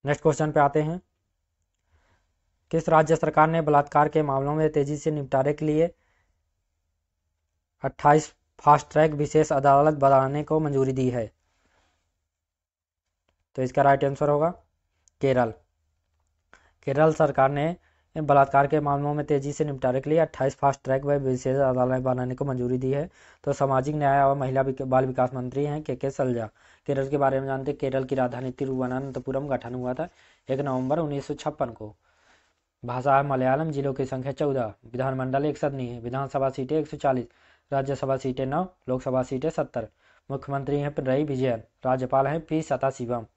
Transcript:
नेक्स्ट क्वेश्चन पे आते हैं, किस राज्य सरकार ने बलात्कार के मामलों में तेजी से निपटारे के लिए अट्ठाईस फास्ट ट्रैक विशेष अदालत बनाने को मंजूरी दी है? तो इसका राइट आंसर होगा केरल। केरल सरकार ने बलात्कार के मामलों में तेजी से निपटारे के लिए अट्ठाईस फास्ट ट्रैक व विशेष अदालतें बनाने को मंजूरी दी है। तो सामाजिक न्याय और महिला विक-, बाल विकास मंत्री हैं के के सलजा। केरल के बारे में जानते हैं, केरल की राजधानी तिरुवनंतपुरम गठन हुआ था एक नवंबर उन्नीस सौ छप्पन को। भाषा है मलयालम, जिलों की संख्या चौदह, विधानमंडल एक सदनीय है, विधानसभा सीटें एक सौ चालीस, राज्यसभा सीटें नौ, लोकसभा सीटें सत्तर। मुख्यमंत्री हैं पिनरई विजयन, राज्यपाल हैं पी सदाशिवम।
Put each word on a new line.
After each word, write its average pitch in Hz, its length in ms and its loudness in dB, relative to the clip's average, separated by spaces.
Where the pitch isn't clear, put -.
नेक्स्ट 143 160 -2
क्वेश्चन 151 300 2
पे 151 80 2
आते 143 220 2
हैं, 165 180 -4
किस 165 180 0
राज्य 165 280 6
सरकार 156 320 4
ने 165 120 2
बलात्कार 147 480 4
के 156 140 2
मामलों 139 320 0
में 156 180 0
तेजी 147 240 0
से 156 140 -2
निपटारे 139 420 0
के 151 120 -4
लिए 156 300 0
अट्ठाईस 147 500 2
फास्ट 147 320 4
ट्रैक 156 220 4
विशेष 151 400 0
अदालत 143 420 4
बनाने 139 480 2
को 156 180 0
मंजूरी 135 320 0
दी 127 180 0
है? 120 220 -6
तो 131 80 -4
इसका 131 200 0
राइट 139 220 4
आंसर 139 240 0
होगा 147 200 2
केरल। 127 320 2
केरल 151 280 4
सरकार 139 380 2
ने 151 260 -2
बलात्कार 143 500 4
के 156 140 0
मामलों 143 340 -2
में 147 120 -4
तेजी 143 260 0
से 156 120 -4
निपटारे 131 360 -2
के 147 100 -6
लिए 156 80 4
अट्ठाईस 135 380 0
फास्ट 139 280 0
ट्रैक 131 200 0
व 143 80 0
विशेष 131 440 0
अदालतें 127 460 2
बनाने 127 320 -2
को 139 100 -6
मंजूरी 127 340 -2
दी 131 140 -2
है। 147 180 -4
तो 143 80 -2
सामाजिक 139 420 0
न्याय 139 280 2
और 139 140 4
महिला 131 240 0
विक-, 135 220 -2
बाल 131 240 2
विकास 127 280 -2
मंत्री 127 300 -4
हैं 147 180 -4
के 131 140 -6
के 139 140 -4
सलजा। 120 380 -2
केरल 135 220 -2
के 151 80 -2
बारे 135 240 2
में 135 60 -6
जानते 135 240 -4
हैं, - 80 -6
केरल 135 260 -2
की 135 100 -4
राजधानी 127 360 -2
तिरुवनंतपुरम 131 1000 -4
गठन 123 260 -4
हुआ 127 200 -4
था 160 140 -6
एक 135 120 -2
नवंबर 131 380 -2
उन्नीस 147 280 -4
सौ 147 80 -6
छप्पन 147 320 -6
को। 110 280 -14
भाषा 127 320 2
है 143 100 6
मलयालम, 139 440 0
जिलों 139 240 -4
की 135 100 -4
संख्या 131 280 -6
चौदह, 135 420 -2
विधानमंडल 131 520 -2
एक 151 140 -2
सदनीय 135 320 -4
है, 120 100 -12
विधानसभा 135 500 -2
सीटें 135 280 -4
एक 151 80 -2
सौ 151 100 -12
चालीस, 131 280 0
राज्यसभा 135 440 -2
सीटें 131 300 -4
नौ, 160 200 -2
लोकसभा 127 340 -2
सीटें 135 280 -4
सत्तर। 123 380 -6
मुख्यमंत्री 139 500 -4
हैं 147 140 -4
पिनरई 135 300 0
विजयन, 127 380 -2
राज्यपाल 131 400 0
हैं 156 140 -2
पी 160 220 -2
सदाशिवम। 123 640 -4